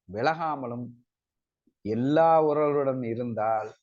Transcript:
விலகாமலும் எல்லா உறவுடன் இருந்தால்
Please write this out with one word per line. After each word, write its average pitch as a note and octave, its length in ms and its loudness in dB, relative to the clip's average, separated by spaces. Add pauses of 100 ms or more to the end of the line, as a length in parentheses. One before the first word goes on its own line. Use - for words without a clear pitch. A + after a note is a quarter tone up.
(140)
விலகாமலும் C3+ 720 -4 (960)
எல்லா D3+ 600 4
உறவுடன் C#3+ 600 2
இருந்தால் A2+ 680 -4 (120)